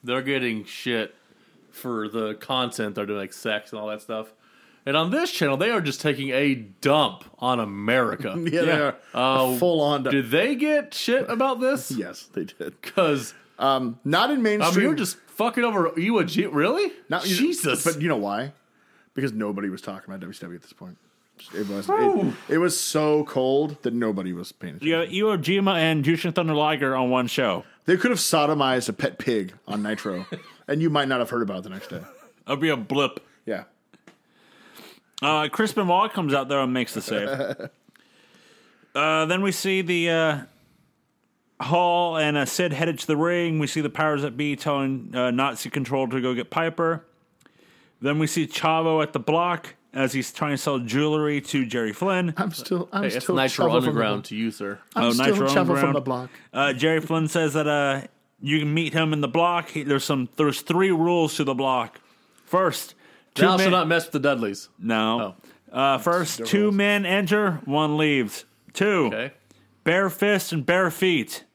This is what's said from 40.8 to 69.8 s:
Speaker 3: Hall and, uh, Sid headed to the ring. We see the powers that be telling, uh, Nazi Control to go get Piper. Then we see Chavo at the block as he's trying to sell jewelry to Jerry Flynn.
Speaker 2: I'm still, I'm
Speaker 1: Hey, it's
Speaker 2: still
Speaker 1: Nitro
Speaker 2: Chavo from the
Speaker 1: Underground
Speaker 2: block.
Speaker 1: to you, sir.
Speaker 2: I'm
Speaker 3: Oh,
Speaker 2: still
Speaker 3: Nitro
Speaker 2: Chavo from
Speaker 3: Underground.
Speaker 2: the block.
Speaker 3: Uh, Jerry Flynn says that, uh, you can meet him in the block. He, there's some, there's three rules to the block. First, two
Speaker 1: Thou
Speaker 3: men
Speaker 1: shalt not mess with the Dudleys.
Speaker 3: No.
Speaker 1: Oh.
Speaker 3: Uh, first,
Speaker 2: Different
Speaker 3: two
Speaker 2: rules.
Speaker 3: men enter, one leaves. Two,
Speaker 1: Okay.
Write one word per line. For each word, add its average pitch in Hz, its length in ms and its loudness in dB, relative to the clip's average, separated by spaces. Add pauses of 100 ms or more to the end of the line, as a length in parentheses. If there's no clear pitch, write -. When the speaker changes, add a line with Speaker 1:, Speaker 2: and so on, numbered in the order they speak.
Speaker 3:
Hall 175 560 2
and, 151 200 2
uh, 143 80 2
Sid 175 280 -2
headed 156 280 0
to - 60 -10
the 156 100 0
ring. 170 420 0
We 147 80 0
see 160 140 -4
the 143 100 -2
powers 151 320 0
that 131 140 -6
be 147 200 -2
telling, 139 580 -2
uh, 127 160 2
Nazi 127 400 -2
Control 135 380 -2
to 131 120 -2
go 127 140 -2
get 117 160 -6
Piper. 165 540 -2 (960)
Then 147 180 0
we 156 80 2
see 156 200 0
Chavo 160 560 0
at 147 100 -4
the - 60 -4
block 165 560 -2 (180)
as 131 200 -2
he's 131 200 -6
trying 147 200 -2
to 135 60 -2
sell 139 200 -2
jewelry 147 640 0
to 135 260 -2
Jerry 113 260 -2
Flynn. 180 440 0
Speaker 2:
I'm 185 160 -2
still, - 400 -4
I'm 202 100 -2
Speaker 1:
Hey, - 140 -2
it's 127 80 -4
Speaker 2:
still - 120 0
Speaker 1:
Nitro 131 300 2
Speaker 2:
Chavo - 20 4
from - 40 4
the 120 40 4 (120)
Speaker 1:
Underground 110 340 0
Speaker 2:
block. - 40 -16
Speaker 1:
to 104 100 -10
you, 110 140 -2
sir. 101 280 -10 (160)
Speaker 2:
I'm 120 120 2
Speaker 3:
Oh, 117 60 4
Speaker 2:
still 123 140 2
Speaker 3:
Nitro 196 220 2
Speaker 2:
Chavo 139 40 2
from 170 60 4 (120)
Speaker 3:
Underground. 139 260 2
Speaker 2:
the 143 40 0
block. 127 300 -4 (220)
Speaker 3:
Uh, 139 200 2
Jerry 156 280 2
Flynn 160 280 0
says 156 260 0
that, 151 120 2
uh, 143 360 2 (380)
you 147 200 0
can 147 140 0
meet 160 180 0
him 160 200 2
in 151 100 0
the 143 60 0
block. 170 420 0
He, 151 140 -8
there's 139 200 0
some, 131 320 0
there's 147 240 2
three 185 300 2
rules 165 460 2
to 147 80 0
the 135 100 0
block. 127 460 -2 (440)
First, 180 500 0 (400)
two - 80 2
Speaker 1:
Thou 185 140 8
Speaker 3:
men - 40 4
Speaker 1:
shalt 190 120 6
not 175 160 4
mess 165 160 2
with - 80 -14
the 147 80 0
Dudleys. 117 480 -2 (100)
Speaker 3:
No. 110 560 0 (380)
Speaker 1:
Oh. - 40 -6
Speaker 3:
Uh, 135 220 4
first, 170 400 0
Speaker 2:
Different 113 120 -6
Speaker 3:
two 202 140 4
Speaker 2:
rules. 208 100 2
Speaker 3:
men 202 320 2
enter, 196 580 0
one 151 320 2
leaves. 143 480 0 (300)
Two, 190 320 2
Speaker 1:
Okay. 113 260 -4 (520)